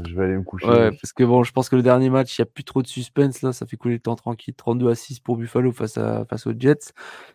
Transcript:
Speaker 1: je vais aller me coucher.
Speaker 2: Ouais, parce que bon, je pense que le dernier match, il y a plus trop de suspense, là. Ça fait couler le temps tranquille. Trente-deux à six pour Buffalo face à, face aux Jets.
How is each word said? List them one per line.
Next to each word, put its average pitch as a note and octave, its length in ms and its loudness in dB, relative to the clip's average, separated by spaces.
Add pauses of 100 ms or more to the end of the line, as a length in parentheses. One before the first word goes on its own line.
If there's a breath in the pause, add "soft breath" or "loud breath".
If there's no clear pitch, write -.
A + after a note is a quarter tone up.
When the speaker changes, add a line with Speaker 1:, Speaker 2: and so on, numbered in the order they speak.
Speaker 1:
je E2+ 80 -12
vais F#2+ 100 -2
aller F#2+ 120 0
me F#2+ 60 -4
coucher. F#2 240 -8
Speaker 2:
Ouais, A#2 240 6
parce - 220 -14
que B2+ 120 2
bon, B2 180 6
je A#2 100 -2
pense C3 160 -2
que C3 80 2
le B2 60 4
dernier B2+ 280 6
match, C3 280 0
il - 20 -4
y - 20 2
a - 40 2
plus - 180 -16
trop - 180 -4
de - 40 -8
suspense, C3 560 -2
là. C3 100 -2
Ça A#2 140 -10
fait A2+ 100 -14
couler A#2+ 180 -4
le A#2+ 60 -6
temps A#2 160 -4
tranquille. A#2+ 380 -10
Trente-deux A#2+ 340 -2
à A#2 60 2
six - 260 -12
pour A#2+ 160 -4
Buffalo B2 360 -2
face A2 260 -8
à, A2 260 -4
face A2+ 220 -10
aux A2+ 120 -4
Jets. C#3+ 340 2 (420 loud breath)